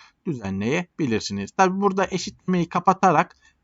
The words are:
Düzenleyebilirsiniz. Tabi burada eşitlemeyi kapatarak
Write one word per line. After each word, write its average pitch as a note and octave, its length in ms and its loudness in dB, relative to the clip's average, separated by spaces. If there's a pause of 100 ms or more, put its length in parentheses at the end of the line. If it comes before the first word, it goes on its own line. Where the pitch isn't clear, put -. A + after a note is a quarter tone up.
(260)
Düzenleyebilirsiniz. G#2+ 1300 -4
Tabi F#3+ 300 2
burada G3 300 0
eşitlemeyi F3+ 580 -4
kapatarak F3+ 640 2 (280)